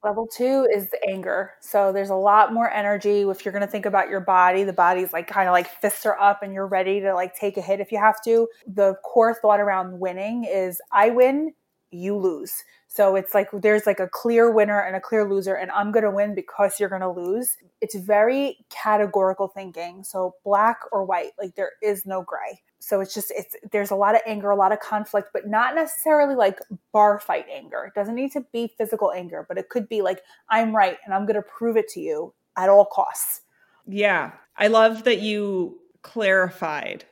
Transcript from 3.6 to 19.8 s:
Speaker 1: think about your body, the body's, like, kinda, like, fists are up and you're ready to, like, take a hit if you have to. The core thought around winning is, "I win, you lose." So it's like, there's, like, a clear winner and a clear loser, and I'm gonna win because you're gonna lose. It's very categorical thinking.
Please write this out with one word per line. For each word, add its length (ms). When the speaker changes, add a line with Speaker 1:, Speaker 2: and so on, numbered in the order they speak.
Speaker 1:
think 180
about 240
your 120
body, 440
the 80
body's, 400
like, 180
kinda, 220
like, 160
fists 380
are 120
up 240
and 120
you're 120
ready 340
to, 140
like, 200
take 240
a 20
hit 200
if 120
you 60
have 260
to. 240
The 280
core 300
thought 260
around 400
winning 440
is, 360
"I 180
win, 440
you 260
lose." 480
So 300
it's 180
like, 180
there's, 340
like, 140
a 80
clear 420
winner 300
and 160
a 40
clear 280
loser, 260
and 180
I'm 200
gonna 180
win 240
because 460
you're 80
gonna 240
lose. 460
It's 120
very 760
categorical 800
thinking. 560